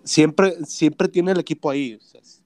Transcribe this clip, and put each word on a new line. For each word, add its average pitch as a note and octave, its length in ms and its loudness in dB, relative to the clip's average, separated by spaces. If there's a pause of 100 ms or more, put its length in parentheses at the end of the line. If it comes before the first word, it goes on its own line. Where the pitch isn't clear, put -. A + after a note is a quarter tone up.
siempre, D#3+ 640 2
siempre D#3+ 420 0
tiene F3+ 240 0
el F3+ 80 0
equipo D3+ 300 -6
ahí, C3+ 240 -6
o G#2 60 -20
sea, - 200 -20 (260)